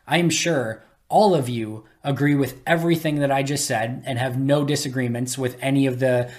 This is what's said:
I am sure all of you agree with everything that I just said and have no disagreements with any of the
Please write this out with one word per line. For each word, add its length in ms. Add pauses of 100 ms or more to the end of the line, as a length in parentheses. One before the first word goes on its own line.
I 120
am 120
sure 540 (240)
all 260
of 140
you 360 (200)
agree 320
with 280
everything 520
that 160
I 100
just 240
said 400
and 140
have 180
no 260
disagreements 720
with 240
any 260
of 120
the 400